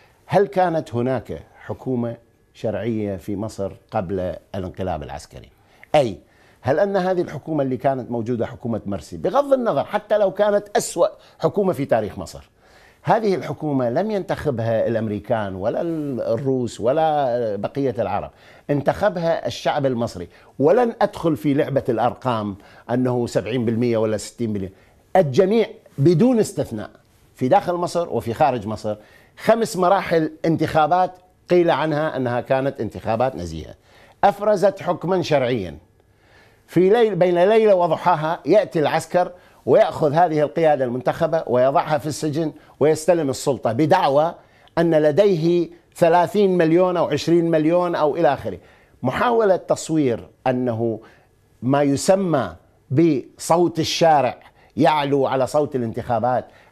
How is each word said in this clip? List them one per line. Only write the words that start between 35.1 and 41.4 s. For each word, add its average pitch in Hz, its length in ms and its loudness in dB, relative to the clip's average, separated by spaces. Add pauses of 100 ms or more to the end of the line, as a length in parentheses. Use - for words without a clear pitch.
شرعيا. 123 560 -2 (880)
في 185 220 2
ليل، 220 260 4
بين 175 280 2
ليلة 214 320 4
وضحاها 165 720 0
يأتي 170 340 2
العسكر 160 520 0 (340)
ويأخذ 160 480 2
هذه 160 280 4
القيادة 147 440 2
المنتخبة 151 640 -2